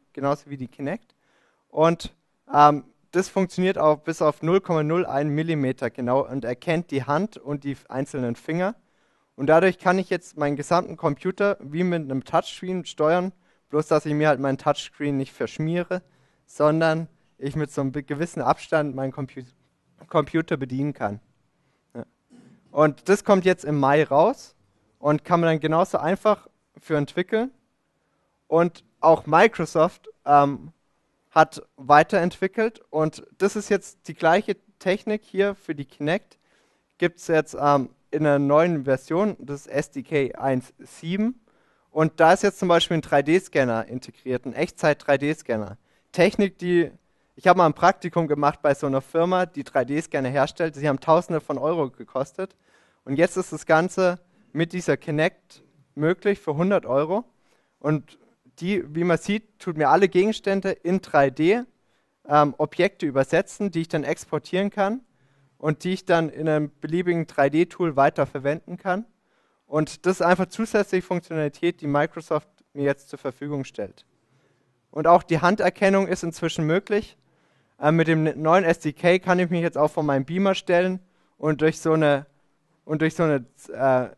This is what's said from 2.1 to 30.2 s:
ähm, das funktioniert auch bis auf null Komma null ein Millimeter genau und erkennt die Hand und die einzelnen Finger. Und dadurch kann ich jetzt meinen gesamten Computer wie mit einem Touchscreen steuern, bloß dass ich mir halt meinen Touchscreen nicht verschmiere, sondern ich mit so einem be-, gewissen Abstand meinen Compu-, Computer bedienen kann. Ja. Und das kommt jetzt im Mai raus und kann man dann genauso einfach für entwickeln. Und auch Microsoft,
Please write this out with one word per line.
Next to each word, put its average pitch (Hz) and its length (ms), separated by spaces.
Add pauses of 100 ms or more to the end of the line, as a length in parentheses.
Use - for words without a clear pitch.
ähm, 147 300 (260)
das 185 180
funktioniert 185 500
auch 151 200
bis 160 220
auf 151 220
null 175 180
Komma 165 220
null 160 240
ein 143 220
Millimeter 143 600
genau 127 380
und 127 180
erkennt 156 460
die 135 140
Hand 156 320
und 143 260
die 143 140 (120)
einzelnen 127 460
Finger. 180 400 (640)
Und 139 100
dadurch 170 320
kann 185 220
ich 185 100
jetzt - 260
meinen 147 200
gesamten 165 400
Computer 185 640
wie 156 240
mit 170 180
einem 135 220
Touchscreen 180 600
steuern, 175 460 (380)
bloß 151 180
dass 156 180
ich 151 100
mir 151 120
halt 143 140
meinen 135 180
Touchscreen 147 580
nicht 135 160
verschmiere, 170 720 (420)
sondern 160 640 (320)
ich 139 160
mit 151 160
so 143 120
einem 135 100
be-, 143 100
gewissen 151 400
Abstand 147 540
meinen 135 160
Compu-, 131 340 (600)
Computer 160 480
bedienen 131 360
kann. 104 280 (720)
Ja. 120 80 (680)
Und 147 360
das 202 140
kommt 190 220
jetzt 180 200
im 147 140
Mai 139 240
raus 160 540 (420)
und 151 260
kann 175 140
man 170 120
dann 160 100
genauso 165 380
einfach 196 500 (300)
für 156 180
entwickeln. 202 560 (960)
Und 165 360 (140)
auch 160 280
Microsoft, 170 840 (160)